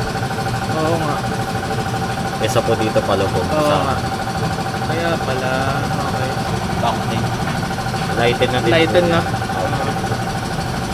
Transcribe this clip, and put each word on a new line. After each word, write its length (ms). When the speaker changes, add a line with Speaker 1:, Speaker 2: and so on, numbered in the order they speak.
Speaker 1:
Oo 220
nga. 180
Speaker 2:
Kesa 200
po 140
dito 300
palubog. 420
Speaker 1:
Oo 220
Speaker 2:
Sa 100
Speaker 1:
nga. 160
Kaya 260
pala, 340
okay. 280
Speaker 2:
Back 160
din. 160
Lighten 320
na 100
din 140
Speaker 1:
Lighten 320
Speaker 2:
po. 80
Speaker 1:
na. 80
Speaker 2:
Opo. 680